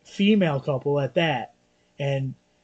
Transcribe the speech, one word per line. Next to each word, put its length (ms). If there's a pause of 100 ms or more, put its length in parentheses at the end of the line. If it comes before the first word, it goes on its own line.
female 560
couple 400
at 140
that. 400 (440)
And 360 (300)